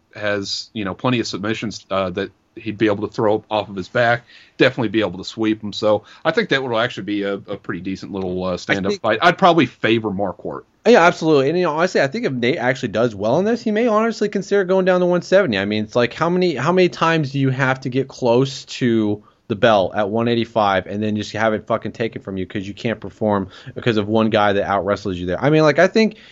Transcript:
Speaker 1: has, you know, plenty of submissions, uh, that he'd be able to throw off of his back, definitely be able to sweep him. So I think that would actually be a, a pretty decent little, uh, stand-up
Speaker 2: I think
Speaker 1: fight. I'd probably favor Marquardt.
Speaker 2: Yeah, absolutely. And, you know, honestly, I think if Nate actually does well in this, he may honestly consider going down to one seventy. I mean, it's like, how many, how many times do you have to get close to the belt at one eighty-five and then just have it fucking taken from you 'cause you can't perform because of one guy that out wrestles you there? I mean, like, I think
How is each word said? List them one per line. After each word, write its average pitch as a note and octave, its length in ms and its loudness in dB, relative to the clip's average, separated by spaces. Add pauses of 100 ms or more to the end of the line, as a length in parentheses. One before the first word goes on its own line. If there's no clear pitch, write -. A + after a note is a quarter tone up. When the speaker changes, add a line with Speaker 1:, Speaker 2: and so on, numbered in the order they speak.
(160)
Speaker 1:
has, G#2 580 -4
you G#2+ 120 -6
know, F#2 80 -4
plenty B2+ 260 0
of G#2 80 -4
submissions, G#2+ 600 -6
uh, F#2+ 220 -2
that G2 200 -6 (240)
he'd G#2+ 220 -10
be A2 100 2
able G#2 200 -2
to - 60 -12
throw G#2+ 380 0
off G#2 180 -2
of G2 60 -12
his F#2 140 -8
back, A#2+ 340 0 (340)
definitely B2+ 320 2
be G#2+ 120 0
able F2+ 160 -4
to F#2 80 -12
sweep A2 360 -2
him. G#2 120 -8
So G#2+ 300 0 (200)
I D#3+ 80 0
think A3+ 180 -2
that C3+ 140 0
would B2+ 120 -4
actually A2+ 280 -2
be G2+ 200 -4
a, G2+ 100 -2
a G2 240 -8
pretty F2+ 240 -8
decent F#2+ 320 -8
little, F#2 320 -6
uh, F#2 120 -2
stand-up F#2+ 280 -4
Speaker 2:
I G2 60 -2
think G2+ 100 -6
Speaker 1:
fight. A2 200 0
I'd E3+ 160 4
probably E3+ 280 4
favor A2+ 440 0
Marquardt. F#2 540 -6 (240)
Speaker 2:
Yeah, A3 160 8
absolutely. D#3+ 460 4
And, E3 80 0
you F3+ 80 0
know, D#3+ 100 0
honestly, F3+ 240 0
I C#3+ 80 2
think A3+ 180 -4
if E3+ 60 -2
Nate B2 260 0
actually B2+ 320 -2
does A2 260 0
well A2 240 0
in G3 60 0
this, A#3 160 -2
he G#3+ 100 -2
may A3 160 0
honestly G#3+ 420 0
consider G3+ 340 0
going F#3 220 2
down F#3 160 4
to F3+ 40 2
one F3 180 2
seventy. F3+ 340 2
I G2 80 0
mean, G#2+ 180 0
it's G#2+ 120 -6
like, A#2+ 180 2
how D#3+ 160 -2
many, F3+ 260 0
how C3+ 160 -2
many F#3 180 4
times D#3+ 420 0
do C#3 80 -2
you C3+ 100 2
have C3 320 0
to C3+ 80 -6
get C3 180 -2
close C3 580 0
to A2 580 0 (240)
the A2+ 80 -2
belt G2+ 400 4
at G2+ 140 0
one A2+ 180 0
eighty-five G#2+ 600 0
and G2+ 160 -6
then G#2+ 120 -2
just G#2 180 -6
have A2 200 0
it G#2 140 -4
fucking A2 240 -4
taken A2+ 300 -6
from G2 160 -10
you F#2 80 -4
'cause G2 220 -8
you G2+ 60 -12
can't G#2+ 280 -6
perform G2+ 480 -2 (240)
because A2+ 240 -2
of G2+ 100 -2
one A2 220 2
guy G#2 240 4
that G2 100 0
out F2+ 220 -2
wrestles G2 320 -2
you F2 80 -6
there? F2 180 -4
I C3+ 60 2
mean, D#3 140 4
like, D3+ 160 4
I F3+ 80 6
think A3 300 0 (140)